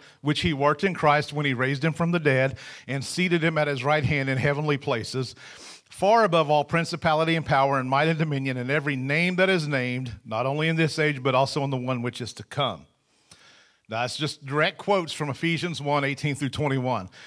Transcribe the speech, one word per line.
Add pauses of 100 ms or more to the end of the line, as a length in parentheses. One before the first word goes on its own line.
(200)
which
he
worked
in
Christ
when
he
raised
him
from
the
dead (320)
and
seated
him
at
his
right
hand
in
heavenly
places, (560)
far
above
all
principality
and
power
and
might
and
dominion
and
every
name
that
is
named,
not
only
in
this
age,
but
also
in
the
one
which
is
to
come." (1040)
That's
just
direct
quotes
from
Ephesians
one
eighteen
through
twenty-one. (200)